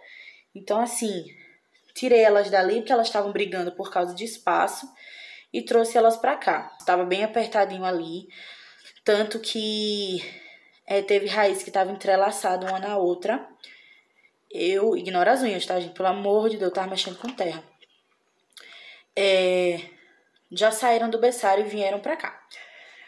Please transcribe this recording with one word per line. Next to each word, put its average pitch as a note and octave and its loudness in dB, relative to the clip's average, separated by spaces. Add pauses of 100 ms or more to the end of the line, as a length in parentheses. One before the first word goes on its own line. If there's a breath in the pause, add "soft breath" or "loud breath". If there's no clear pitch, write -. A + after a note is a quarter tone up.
(540 loud breath)
Então, G3+ -2
assim, G#3+ -4 (680 loud breath)
tirei A#3+ 4
elas G#3 6
dali F#3+ 4
porque A3+ -2
elas A3+ 4
estavam G3+ -2
brigando F#3 -4
por - -10
causa F3+ -2
de F#3+ -8
espaço F#3 -2 (680 loud breath)
e A#3 -4
trouxe A#3 2
elas A3+ 6
pra C4+ 0
cá. - -4 (100)
Tava F3+ 2
bem F#3+ -2
apertadinho G#3 -2
ali, E3+ -6 (760 loud breath)
tanto G#3+ 2
que, G#3+ -4 (640 loud breath)
é, G3 0
teve G3+ 0
raiz G3 0
que - -10
tava F#3+ 0
entrelaçada G3 0
uma F#3+ -4
na G3+ -4
outra. F#3 -2 (1040 loud breath)
Eu, F#3+ 0
ignora F3+ 2
as C4 2
unhas, G3 -2
tá, F#3 -2
gente? E3+ -8
Pelo F#3+ -2
amor G3+ 2
de G#3+ -2
Deus, F#3+ 0
eu F3+ -4
tava F#3+ -2
mexendo F#3 -6
com A#3 -12
terra. E3+ -6 (1500 loud breath)
É, F#3 2 (680 loud breath)
já G#3 2
saíram A#3 2
do A3+ -2
berçário G#3+ 2
e G#3 -6
vieram G3+ -2
pra D4+ -4
cá. - -12 (680 loud breath)